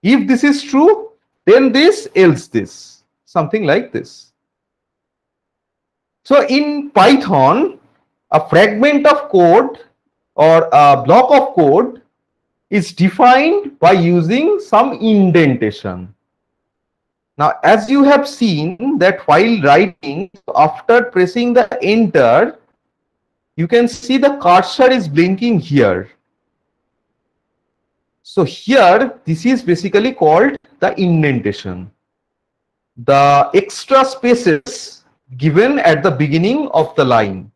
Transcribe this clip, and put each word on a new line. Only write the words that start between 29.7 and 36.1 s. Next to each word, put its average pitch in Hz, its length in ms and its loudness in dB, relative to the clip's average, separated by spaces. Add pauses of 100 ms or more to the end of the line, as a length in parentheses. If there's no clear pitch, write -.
called 190 420 0 (240)
the - 180 -4
indentation. 117 920 -4 (1120)
The 143 480 2
extra 262 540 0
spaces - 960 -4 (320)
given 180 440 0
at 156 220 0
the 160 80 0